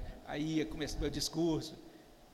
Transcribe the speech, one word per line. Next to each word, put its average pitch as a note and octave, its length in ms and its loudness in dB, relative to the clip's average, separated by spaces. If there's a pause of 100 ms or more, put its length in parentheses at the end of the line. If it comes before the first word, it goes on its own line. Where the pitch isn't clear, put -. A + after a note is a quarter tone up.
(260)
Aí D3+ 320 0
ia D3+ 80 4
começar - 340 -2
meu D3+ 100 2
discurso, D#3 680 2 (560)